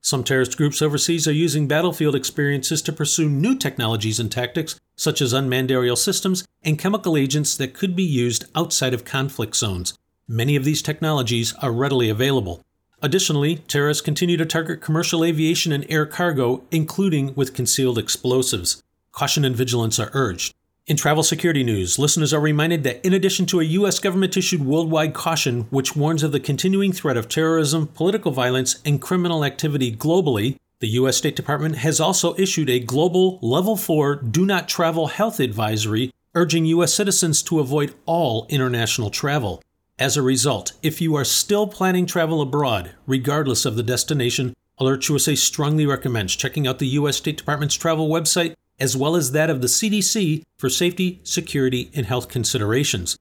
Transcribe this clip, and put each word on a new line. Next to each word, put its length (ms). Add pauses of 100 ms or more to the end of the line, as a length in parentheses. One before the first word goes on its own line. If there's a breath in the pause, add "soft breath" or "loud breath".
Some 220
terrorist 340
groups 240
overseas 460
are 60
using 340
battlefield 480
experiences 680
to 100
pursue 360
new 280
technologies 640
and 100
tactics, 480 (160)
such 260
as 120
unmanned 400
aerial 240
systems 500 (160)
and 160
chemical 380
agents 400
that 180
could 220
be 80
used 400 (100)
outside 400
of 100
conflict 520
zones. 420 (300)
Many 280
of 80
these 180
technologies 800
are 80
readily 380
available. 560 (360)
Additionally, 560 (120)
terrorists 320
continue 360
to 100
target 340
commercial 420
aviation 480
and 180
air 160
cargo, 680
including 600
with 200
concealed 440
explosives. 840 (300)
Caution 320
and 100
vigilance 460
are 140
urged. 380 (360)
In 80
travel 260
security 400
news, 340
listeners 360
are 80
reminded 420
that 220
in 80
addition 340
to 140
a 40
U 220
S 140
government-issued 640
worldwide 500
caution 560
which 260
warns 260
of 100
the 80
continuing 520
threat 240
of 120
terrorism, 600
political 440
violence, 520
and 180
criminal 420
activity 500
globally, 640 (220)
the 80
U 200
S 80
State 200
Department 420
has 220
also 360
issued 340
a 100
global 600
level 340
four 400
do 300
not 220
travel 400
health 320
advisory, 720 (220)
urging 320
U 160
S 120
citizens 500
to 160
avoid 340 (120)
all 420
international 600
travel. 520 (360)
As 180
a 60
result, 600
if 180
you 160
are 80
still 420
planning 400
travel 360
abroad, 500 (140)
regardless 580
of 100
the 80
destination, 720 (240)
Alert 300
U 80
S 100
A 80
strongly 520
recommends 500
checking 300
out 120
the 100
U 200
S 80
State 220
Department's 360
travel 340
website, 460 (240)
as 160
well 220
as 160
that 160
of 140
the 60
C 200
D 140
C, 420 (140)
for 100
safety, 540
security, 720
and 100
health 240
considerations. 920